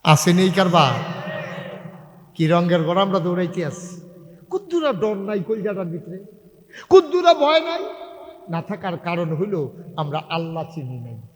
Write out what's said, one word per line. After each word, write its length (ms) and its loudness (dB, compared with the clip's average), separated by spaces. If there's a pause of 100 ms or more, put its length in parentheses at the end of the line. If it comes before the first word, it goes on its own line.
আছে 300 6
নেই 160 4
কারবা? 420 4 (1400)
কি 120 0
রঙের 360 4
ঘর 140 0
আমরা 220 2
দৌড়াইতে 460 -2
আছি, 360 -10 (480)
কুদ্দুরা 440 0
ডর 220 0
নাই 240 -4
কলজাটার 460 -4
ভিতরে, 400 -10 (640)
কুদ্দুরা 440 8
ভয় 260 4
নাই। 240 -4 (680)
না 120 -4
থাকার 360 -6
কারণ 380 -4
হইল 320 -2 (300)
আমরা 320 -4
আল্লাহ 340 -4 (120)
চিনি 240 -10
নাই 220 -14 (140)